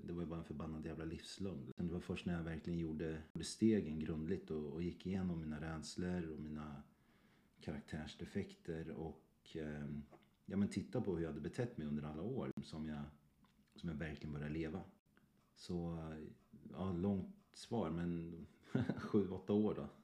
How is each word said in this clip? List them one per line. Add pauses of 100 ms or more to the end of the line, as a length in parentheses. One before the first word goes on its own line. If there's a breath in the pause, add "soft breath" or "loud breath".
det
var
ju
bara
en
förbannad
jävla
livslögn.
Men
det
var
först
när
jag
verkligen
gjorde, (120)
gjorde
stegen
grundligt
och,
och
gick
igenom
mina
rädslor
och
mina (760 soft breath)
karaktärsdefekter
och,
ehm, (420)
ja,
men
titta
på
hur
jag
hade
betett
mig
under
alla
år (120)
som
jag, (720)
som
jag
verkligen
började
leva. (760)
Så, (720)
ja,
långt (180)
svar,
men (380)
<laughs>
sju,
åtta
år
då, (160)